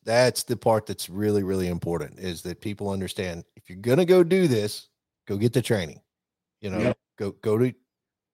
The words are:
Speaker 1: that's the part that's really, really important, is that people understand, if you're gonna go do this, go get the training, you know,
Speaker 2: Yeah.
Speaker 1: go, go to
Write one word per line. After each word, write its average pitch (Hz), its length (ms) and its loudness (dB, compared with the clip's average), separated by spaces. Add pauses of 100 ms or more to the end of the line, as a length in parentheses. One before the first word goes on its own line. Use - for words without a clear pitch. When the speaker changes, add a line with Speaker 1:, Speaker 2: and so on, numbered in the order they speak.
Speaker 1:
that's 120 400 2
the 120 120 -2
part 110 300 2
that's - 240 -8
really, 104 320 0
really 92 260 -2
important, 85 500 -4
is 90 240 -8
that 87 180 -10
people 104 300 -8
understand, 92 540 -6 (120)
if - 120 -20
you're 90 100 -16
gonna 123 260 2
go 180 180 6
do 180 240 4
this, 107 420 0 (380)
go 101 100 -4
get 113 160 2
the 123 100 2
training, 90 380 -4 (600)
you 101 100 -8
know, 98 80 -4
Speaker 2:
Yeah. 120 140 0 (240)
Speaker 1:
go, 101 160 -6
go 107 260 0
to 123 160 0 (600)